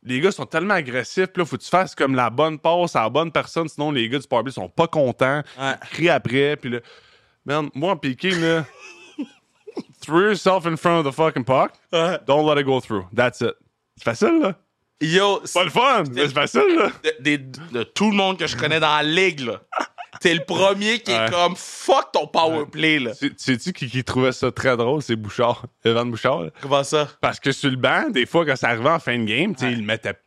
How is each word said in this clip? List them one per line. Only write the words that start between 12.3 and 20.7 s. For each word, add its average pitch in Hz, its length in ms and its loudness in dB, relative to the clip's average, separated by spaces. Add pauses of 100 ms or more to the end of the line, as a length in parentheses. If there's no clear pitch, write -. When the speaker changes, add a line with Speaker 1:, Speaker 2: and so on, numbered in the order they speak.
Speaker 1:
let 151 140 4
it 139 60 0
go 131 160 2
through, 98 240 -6 (100)
that's 123 260 2
it. 113 120 0 (440)
C'est - 80 -20
facile, 208 360 2
là. 294 140 0 (460)
Speaker 2:
Yo, 180 440 2
Speaker 1:
C'est - 140 -10
pas 180 40 4
le 175 80 0
fun, 233 320 4 (100)
mais 139 140 0
c'est 135 60 -4
facile, 330 440 2
là. 196 140 2 (280)
Speaker 2:
de, 147 180 0
de, 131 420 -8
de 113 40 -2
tout 208 280 0
le 202 40 2
monde 190 220 2
que 170 100 -4
je 127 80 -6
connais 156 240 0
dans 156 160 2
la 151 80 2
ligue, 160 380 0
là. 110 200 -6 (580)
T'es 170 160 4
le 165 100 -2
premier 202 540 2